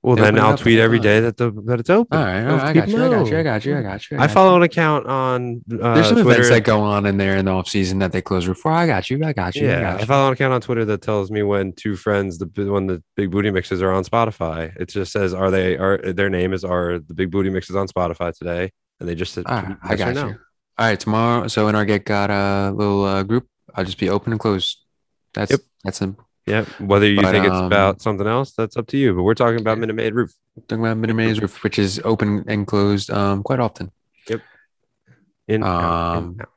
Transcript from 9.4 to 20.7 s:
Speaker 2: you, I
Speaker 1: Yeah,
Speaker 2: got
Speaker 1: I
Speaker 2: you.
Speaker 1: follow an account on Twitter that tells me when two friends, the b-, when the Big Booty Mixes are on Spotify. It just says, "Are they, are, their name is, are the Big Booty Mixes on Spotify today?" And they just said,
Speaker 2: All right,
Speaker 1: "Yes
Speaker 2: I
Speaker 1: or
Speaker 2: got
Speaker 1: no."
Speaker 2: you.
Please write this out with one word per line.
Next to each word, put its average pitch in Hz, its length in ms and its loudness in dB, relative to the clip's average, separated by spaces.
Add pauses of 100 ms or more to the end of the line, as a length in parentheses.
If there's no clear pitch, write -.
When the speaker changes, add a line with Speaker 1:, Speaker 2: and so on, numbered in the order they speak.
Speaker 2:
you, 143 120 0
I 113 40 2
Speaker 1:
Yeah, 85 100 0
Speaker 2:
got 85 160 -2
Speaker 1:
I - 20 -6
Speaker 2:
you. 107 60 -4
Speaker 1:
follow 139 220 2
an 131 40 2
account 131 220 0
on 120 80 -2
Twitter 117 240 -2
that 104 160 -2
tells 101 280 -2
me 107 120 -2
when 98 320 0
two 104 220 -6
friends, 98 420 -2
the 92 80 -6
b-, 101 180 -6
when 98 220 -2
the 90 160 -4 (120)
Big 101 160 -2
Booty 101 200 0
Mixes 92 320 -2
are 95 100 2
on 95 120 0
Spotify. 87 760 -4
It 90 80 -8
just 95 240 -6
says, 95 220 -2
"Are 95 160 0
they, 92 260 0
are, 95 220 0
their 95 320 -2
name 92 240 0
is, 90 100 -6
are 87 340 -2
the 78 140 -14
Big 87 180 -4
Booty 95 200 -2
Mixes 95 260 -6
on 98 100 -2
Spotify 87 480 -4
today?" 87 380 -6 (280)
And 87 80 -8
they 87 60 -4
just 85 200 -8
said, 90 120 -8
Speaker 2:
All 123 100 -4
right, 95 120 -6
Speaker 1:
"Yes 98 140 -12
Speaker 2:
I - 100 -4
Speaker 1:
or 107 60 0
Speaker 2:
got - 160 -2
Speaker 1:
no." 139 140 -4
Speaker 2:
you. 104 80 -10 (420)